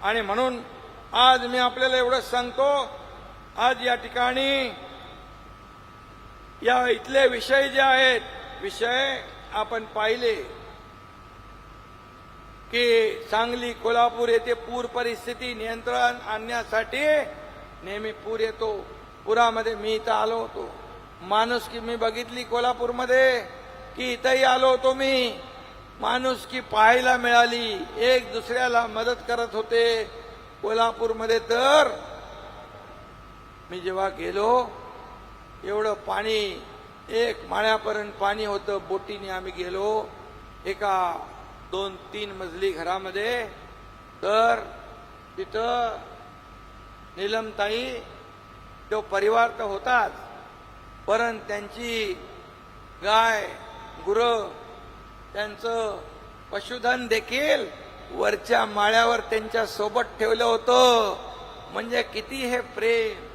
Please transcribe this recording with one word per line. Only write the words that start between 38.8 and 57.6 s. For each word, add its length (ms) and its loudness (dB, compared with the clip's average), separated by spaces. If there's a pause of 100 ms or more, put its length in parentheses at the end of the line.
बोटीने 420 -6
आम्ही 240 -8
गेलो 540 -2 (580)
एका 300 -2 (760)
दोन 240 -4 (180)
तीन 180 -8
मजली 400 -4
घरामध्ये, 760 -4 (800)
तर 360 4 (800)
तिथं 600 -2 (1200)
नीलमताई, 760 -2 (1000)
तो 120 0
परिवार 460 2
तर 140 -8
होताच, 480 0 (960)
परंतु 400 0
त्यांची 680 -6 (880)
गाय, 420 4 (600)
गुरं, 420 2 (880)
त्यांचं 640 -4 (540)
पशुधन 560 -2
देखील 580 2 (460)